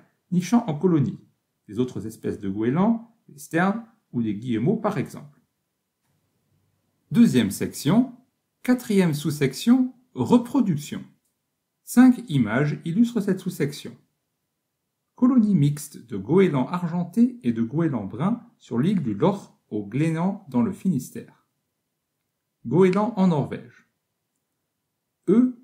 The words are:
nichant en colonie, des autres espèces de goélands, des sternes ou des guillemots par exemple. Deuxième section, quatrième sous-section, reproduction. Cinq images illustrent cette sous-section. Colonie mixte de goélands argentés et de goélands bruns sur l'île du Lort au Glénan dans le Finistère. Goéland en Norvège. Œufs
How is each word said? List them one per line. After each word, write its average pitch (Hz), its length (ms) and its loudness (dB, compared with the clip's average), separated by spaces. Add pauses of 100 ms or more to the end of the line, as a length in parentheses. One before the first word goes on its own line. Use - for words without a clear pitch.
(300)
nichant 180 360 0
en 156 80 -2
colonie, 147 440 2 (480)
des 104 120 -10
autres 117 280 -4
espèces 110 320 -8
de 101 100 -8
goélands, 143 640 -2 (140)
des - 100 -20
sternes 196 460 -4 (280)
ou 120 100 -4
des 107 120 -4
guillemots 120 420 -2
par 202 200 -4
exemple. - 460 -10 (1700)
Deuxième 131 400 4
section, 180 640 0 (480)
quatrième 196 500 0
sous-section, 165 800 0 (220)
reproduction. 147 880 0 (840)
Cinq 247 460 6
images 135 560 0
illustrent 214 340 0
cette 190 200 -2
sous-section. 147 540 -8 (1200)
Colonie 233 380 4
mixte 147 500 -2
de 113 100 -10
goélands 143 520 2
argentés 180 720 -2
et 120 100 -2
de 113 80 -4
goélands 123 440 -2
bruns 151 360 -4 (160)
sur - 220 -8
l'île 170 240 0
du 107 120 -4
Lort 175 540 -2
au 104 160 -6
Glénan 160 640 -4
dans 120 140 0
le 101 80 0
Finistère. - 800 -6 (1160)
Goéland 185 520 2
en 190 100 2
Norvège. 127 600 -4 (1400)
Œufs 247 360 4